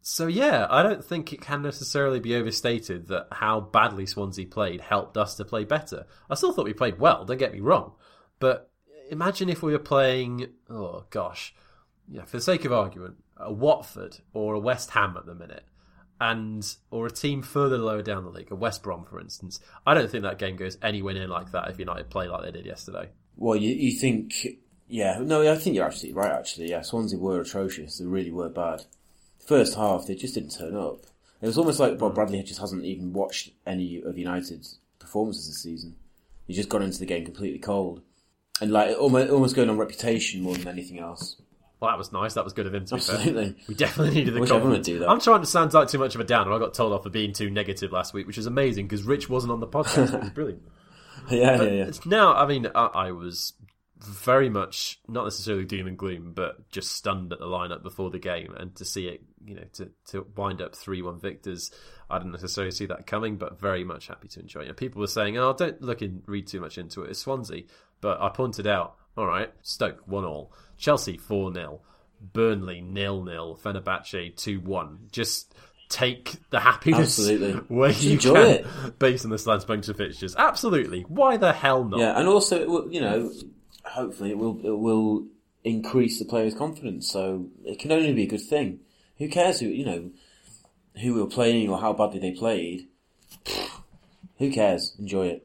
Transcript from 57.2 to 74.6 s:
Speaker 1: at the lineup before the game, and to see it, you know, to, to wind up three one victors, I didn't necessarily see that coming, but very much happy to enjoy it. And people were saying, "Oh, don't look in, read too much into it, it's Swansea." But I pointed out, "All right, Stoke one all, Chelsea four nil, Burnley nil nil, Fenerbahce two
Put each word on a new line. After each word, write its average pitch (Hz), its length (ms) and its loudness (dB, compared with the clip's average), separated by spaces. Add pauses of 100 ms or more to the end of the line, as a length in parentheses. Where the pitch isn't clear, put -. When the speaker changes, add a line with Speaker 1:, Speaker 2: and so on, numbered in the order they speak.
Speaker 1:
at - 80 -10
the 82 60 -10
lineup 90 360 -6
before 92 280 -8
the 90 80 -10
game, 87 380 -6
and 90 200 -14
to 92 80 -16
see 92 240 -8
it, - 140 -14 (220)
you 98 120 -18
know, - 80 -16 (100)
to, - 160 -14 (180)
to 95 180 -10 (100)
wind 95 260 -4
up - 140 -10
three 92 260 -8
one 87 160 -10
victors, 90 520 -10 (380)
I 92 100 -4
didn't 90 140 -8
necessarily 92 380 -6
see 98 160 -6
that - 200 -10
coming, 107 300 -4
but 90 240 -10
very 92 240 -2
much 87 220 -12
happy - 220 -18
to - 120 -18
enjoy 85 200 -16
it. 67 80 -10
And - 80 -14
people 120 240 -8
were 101 60 0
saying, 104 320 -2
"Oh, 131 160 4
don't 170 280 -4
look 120 200 -6
in, 95 240 -8
read 101 200 -6
too 95 140 -10
much 80 180 -12
into 87 240 -12
it, - 80 -12
it's - 100 -10
Swansea." 131 420 -6 (400)
But 98 180 0
I 98 80 0
pointed 110 380 -2
out, 95 300 0 (200)
"All 107 100 -2
right, 92 240 0 (120)
Stoke - 440 -4
one 98 200 -4
all, 76 260 -10 (240)
Chelsea 131 400 0
four 98 340 -4
nil, 80 320 -10 (380)
Burnley 95 640 0
nil 98 420 -4
nil, 82 360 -10
Fenerbahce 92 760 -6
two 101 240 -4